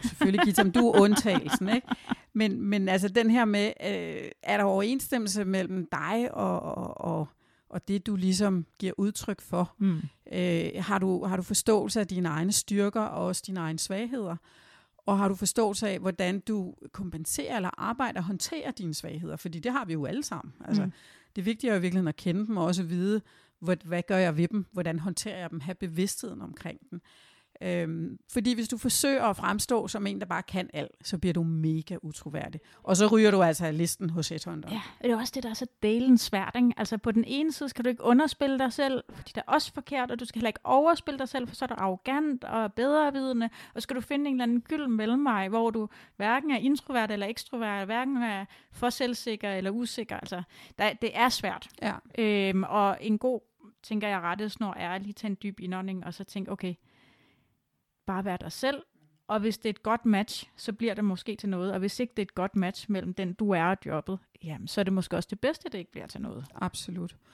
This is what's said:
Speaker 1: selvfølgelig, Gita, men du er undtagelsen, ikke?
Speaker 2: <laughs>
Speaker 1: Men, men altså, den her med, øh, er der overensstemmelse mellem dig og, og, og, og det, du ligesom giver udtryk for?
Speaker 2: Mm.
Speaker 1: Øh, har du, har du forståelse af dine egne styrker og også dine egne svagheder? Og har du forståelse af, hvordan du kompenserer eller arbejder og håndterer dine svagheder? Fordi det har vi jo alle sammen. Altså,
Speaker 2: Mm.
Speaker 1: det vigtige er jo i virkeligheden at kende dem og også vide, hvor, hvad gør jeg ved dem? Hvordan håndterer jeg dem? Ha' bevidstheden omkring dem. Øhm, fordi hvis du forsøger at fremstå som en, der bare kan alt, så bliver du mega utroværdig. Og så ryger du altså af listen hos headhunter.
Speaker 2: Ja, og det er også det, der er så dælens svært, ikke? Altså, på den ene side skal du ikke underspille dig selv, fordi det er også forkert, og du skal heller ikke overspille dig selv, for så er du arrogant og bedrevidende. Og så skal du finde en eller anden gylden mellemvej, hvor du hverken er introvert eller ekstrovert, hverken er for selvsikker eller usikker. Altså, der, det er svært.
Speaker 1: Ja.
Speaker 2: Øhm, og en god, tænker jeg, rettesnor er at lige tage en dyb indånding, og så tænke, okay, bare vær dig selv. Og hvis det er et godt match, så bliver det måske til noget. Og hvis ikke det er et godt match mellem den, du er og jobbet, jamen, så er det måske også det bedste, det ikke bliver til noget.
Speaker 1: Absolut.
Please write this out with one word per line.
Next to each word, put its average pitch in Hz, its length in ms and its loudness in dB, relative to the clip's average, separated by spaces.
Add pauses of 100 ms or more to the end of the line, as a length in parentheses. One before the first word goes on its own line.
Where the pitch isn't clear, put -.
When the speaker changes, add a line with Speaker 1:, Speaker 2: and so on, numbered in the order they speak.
Speaker 1:
selvfølgelig, 226 420 4
Gita, 208 180 6
men 190 80 4
du 240 180 6
er 208 120 8
undtagelsen, 208 680 4
ikke? 233 180 2
Speaker 2:
<laughs> - 80 -4 (400)
Speaker 1:
Men, 214 260 2
men 202 280 2
altså, 190 200 4
den 220 220 6
her 240 140 6
med, 202 200 4 (200)
øh, 175 460 -6 (120)
er 208 140 2
der 208 60 2
overensstemmelse 208 840 0
mellem 185 460 0
dig 180 420 -2
og, 185 280 0
og, - 400 -8
og, 160 260 -2 (420)
og - 180 -8
det, 196 180 -2
du 208 100 -2
ligesom 185 500 2 (140)
giver 185 180 -4
udtryk 202 440 -2
for? 175 360 -2
Speaker 2:
Mm. 180 240 2 (300)
Speaker 1:
Øh, 170 460 0
har 196 220 0
du, 185 260 0
har 190 120 0
du 185 60 -2
forståelse 208 560 2
af 202 80 0
dine 180 220 -2
egne 165 220 0
styrker 202 500 0
og 180 240 -4
også 180 220 -4
dine 190 120 -6
egne 160 200 -4
svagheder? 208 560 -4 (600)
Og 196 200 2
har 202 100 4
du 196 80 2
forståelse 208 540 0
af, 190 100 -2
hvordan 185 400 -2
du 196 340 -4 (180)
kompenserer 180 640 -6
eller 185 140 0 (100)
arbejder 240 400 -2
og 175 60 -4
håndterer 247 460 -4
dine 170 220 -6
svagheder? 160 420 -8
Fordi 165 240 -8
det 240 120 -4
har 254 140 -2
vi 165 80 -4
jo 151 120 -2
alle 214 180 -4
sammen. - 300 -10 (120)
Altså, 202 200 2
Speaker 2:
Mm. 185 60 -4 (440)
Speaker 1:
det 185 100 -4
vigtige 226 260 -2
er - 20 4
jo 196 60 2
i - 20 0
virkeligheden 180 260 2
at 151 80 -2
kende 190 320 -2
dem 220 100 -2
og 165 80 2
også 180 180 0
vide, 185 380 0 (380)
hvor, 180 160 0 (100)
hvad 175 220 -2
gør 190 100 2
jeg 175 200 4
ved 170 100 4
dem? 202 240 -2
Hvordan 170 280 -2
håndterer 190 400 -4
jeg 170 100 -8
dem? 165 100 -8
Ha' 160 140 -8
bevidstheden 180 680 -4
omkring - 380 -12 (120)
dem. 175 100 -10 (600)
Øhm, 170 560 -4 (140)
fordi 247 220 2
hvis 226 140 -2
du 240 100 -4
forsøger 262 460 2
at 208 140 2
fremstå 202 500 0
som 202 200 -4
en, 196 120 -4
der 196 60 -6
bare 180 180 -4
kan - 300 -4
alt, 147 180 -6 (120)
så - 140 -4
bliver 170 160 2
du 170 100 2
mega 160 580 0
utroværdig. 151 600 -10 (220)
Og - 140 4
så 208 100 8
ryger 214 240 8
du 190 120 6
altså 170 220 4
af 156 120 0
listen 165 320 0
hos 160 200 -2
headhunter. 165 420 -8
Speaker 2:
Ja, 214 100 -6 (180)
og - 40 -8
det 240 80 4
er 226 60 2
også 247 180 -4
det, 262 80 -4
der 233 60 -6
er 220 40 -6
så 247 120 -6 (180)
dælens 233 380 8
svært, 190 340 -2
ikke? 247 220 6
Altså, 214 200 -2
på 220 140 0
den 226 160 4
ene 302 240 0
side 277 180 -6
skal 240 160 -6
du 247 40 4
ikke 240 140 -4
underspille 269 560 4
dig 254 140 2
selv, 262 360 0
fordi - 260 -16
det - 120 -6
er - 40 -2
også - 220 2
forkert, 254 380 -4
og 233 80 -4
du 247 60 -8
skal 226 140 -8
heller 233 100 0
ikke - 140 -4
overspille 294 560 4
dig 262 100 -2
selv, 247 180 -4
for 233 80 -14
så 269 100 -4
er - 20 -6
du 240 100 -6
arrogant 254 640 0
og 220 300 -2
bedrevidende. 269 760 2 (240)
Og 233 80 -6
så - 20 -10
skal 262 120 -6
du 247 60 -2
finde 285 280 -2
en 269 60 0
eller 254 80 0
anden 240 180 2
gylden 294 360 -4
mellemvej, 220 520 2
hvor 226 200 2
du 220 200 -2 (260)
hverken 254 360 0
er 254 60 2
introvert 240 540 0
eller 202 160 -2
ekstrovert, 214 600 -4
hverken 240 300 -2
er 208 280 -2 (260)
for - 180 -2
selvsikker 233 640 -4
eller 190 180 -2
usikker. 233 460 -6
Altså, 180 260 -8 (340)
der, 214 160 2
det 220 240 -4
er 240 120 6
svært. 185 380 -4 (140)
Speaker 1:
Ja. 208 120 -2 (240)
Speaker 2:
Øhm, 196 460 2
og 202 380 2
en 214 160 2
god, 254 220 0 (440)
tænker 214 240 -2
jeg, 196 120 0
rettesnor 196 540 -4
er 175 160 -6
at 190 120 -4
lige 208 120 -10
tage 208 180 -6
en 190 120 -4
dyb 196 160 -6
indånding, 185 460 -6
og 170 80 -8
så 202 100 -12
tænke, - 280 -8
okay, 185 220 -6 (1300)
bare 190 200 -2
vær 180 120 -2
dig - 140 -10
selv. 277 320 -4 (440)
Og 214 120 0
hvis 208 180 0
det - 80 -16
er 226 40 0
et - 140 -8
godt 226 220 0
match, 214 500 2
så - 180 -8
bliver 220 200 -2
det 208 120 -2
måske 202 300 -2
til 208 140 -6
noget. 190 240 -2
Og 190 60 -2
hvis 190 200 -2
ikke 247 180 -2
det 220 40 -2
er 196 40 -2
et - 100 -16
godt 185 200 -2
match 185 360 0
mellem 185 220 -2
den, 185 200 -4
du 208 160 0
er 175 140 4
og 185 220 2
jobbet, 185 340 -4 (240)
jamen, 156 240 -10
så - 140 -2
er - 20 2
det 190 100 2
måske 185 220 0
også - 140 -2
det 202 100 -8
bedste, 311 300 -2
det 214 80 -8
ikke 175 140 -12
bliver - 160 -14
til - 140 -12
noget. - 240 -10 (100)
Speaker 1:
Absolut. 175 600 -6 (180)